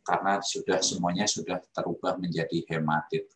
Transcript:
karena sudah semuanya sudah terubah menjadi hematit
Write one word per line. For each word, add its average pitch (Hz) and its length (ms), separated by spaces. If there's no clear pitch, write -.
karena 92 400
sudah 95 400
semuanya 90 480
sudah 90 320
terubah 90 400
menjadi 82 560
hematit 78 640